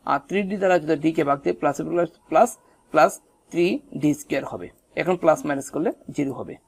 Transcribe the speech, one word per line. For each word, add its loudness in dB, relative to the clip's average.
আর -2
থ্রি -2
ডি -6
দ্বারা 2
যদি 0
ডি 0
কে 0
ভাগ 2
দিই, 0
প্লাসে -2
প্লাস, -2
প্লাস, 6
প্লাস 6
থ্রি 0
ডি 2
স্কয়ার -4
হবে। -10
এখন 0
প্লাস 2
মাইনাস -4
করলে -2
জিরো -4
হবে -12